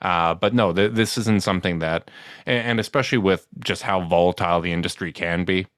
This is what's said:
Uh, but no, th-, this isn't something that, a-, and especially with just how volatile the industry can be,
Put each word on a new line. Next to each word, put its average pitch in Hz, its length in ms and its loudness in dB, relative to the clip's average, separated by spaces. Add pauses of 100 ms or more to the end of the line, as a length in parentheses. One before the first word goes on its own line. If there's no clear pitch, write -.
Uh, 85 320 2
but 104 220 0
no, 107 180 4
th-, 101 200 2
this 113 260 0
isn't 107 240 2
something 90 380 0
that, 80 300 -2 (360)
a-, - 60 -2
and 117 280 0
especially 127 380 -2
with 95 280 2 (160)
just - 200 -4
how 95 180 0
volatile 87 600 2
the 87 100 -2
industry 85 400 -4
can 85 320 -4
be, 92 220 -2 (120)